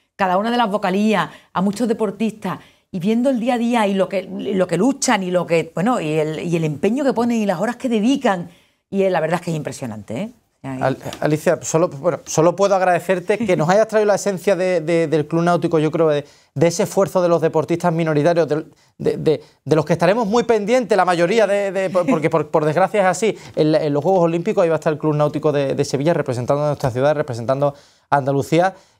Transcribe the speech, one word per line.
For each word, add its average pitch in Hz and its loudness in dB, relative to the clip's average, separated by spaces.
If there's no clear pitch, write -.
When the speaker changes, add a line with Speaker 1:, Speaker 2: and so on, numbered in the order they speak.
Speaker 1:
cada 185 0
una 220 -2
de 240 -2
las 233 0
vocalías, 202 0
a 175 -2
muchos 208 -2
deportistas 208 -4
y 190 -8
viendo 226 0
el 254 0
día 240 -2
a - 0
día 233 0
y 202 0
lo 185 0
que, 190 -4
lo 185 -2
que 170 -2
luchan 240 0
y 185 -4
lo 180 0
que, 165 0
bueno, 214 0
y 156 -4
el, 156 -2
y 170 -2
el 165 0
empeño 202 -2
que 262 0
ponen 240 -2
y 214 -2
las 180 -2
horas 240 -4
que 254 -6
dedican, 214 0
y, 196 0
eh, 190 2
la 175 0
verdad 160 0
es - -8
que 175 -4
es 160 -2
impresionante, 120 -8
¿eh? 220 -8
O - -20
sea, 135 -6
Speaker 2:
Al-, 131 -2
Alicia, 151 0
solo, 165 0
bueno, 143 -2
solo 160 4
puedo 196 2
agradecerte 185 0
que 208 0
nos 151 2
hayas 214 4
traído 214 2
la 202 2
esencia 180 0
de, 180 0
de, 165 0
del 151 0
Club 165 0
Náutico, 175 2
yo 151 2
creo, 165 2
de, 147 0
de 160 2
ese 170 -2
esfuerzo 190 0
de 175 2
los 165 2
deportistas 165 0
minoritarios, 160 0
de, 156 -4
de, - -2
de, 151 0
de 147 0
los 156 2
que 175 -2
estaremos 202 2
muy 226 2
pendientes, 220 2
la 180 4
mayoría, 180 2
de, 202 0
de, 190 -2
por-, 175 0
porque 160 0
por, 151 0
por 151 2
desgracia 180 2
es 185 2
así, 185 0
en 156 2
la, 151 2
en 147 0
los 143 0
Juegos 180 2
Olímpicos 170 0
ahí 165 2
va 160 2
a 151 -2
estar 165 -2
el 139 -4
Club 156 0
Náutico 147 0
de, 139 0
de 135 0
Sevilla 147 0
representando 139 -2
a 151 -2
nuestra 143 -2
ciudad, 131 0
representando 139 -2
a 143 2
Andalucía, 143 0